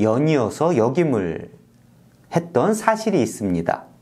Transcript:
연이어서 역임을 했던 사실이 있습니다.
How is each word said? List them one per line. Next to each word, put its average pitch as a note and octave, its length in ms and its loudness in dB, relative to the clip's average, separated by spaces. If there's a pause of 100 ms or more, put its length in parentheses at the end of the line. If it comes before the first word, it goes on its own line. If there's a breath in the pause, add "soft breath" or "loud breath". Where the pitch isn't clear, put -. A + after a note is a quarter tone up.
연이어서 C#3 760 2
역임을 A#2 720 0 (840)
했던 E3+ 400 0
사실이 G#3+ 460 0
있습니다. F2+ 640 -2 (180)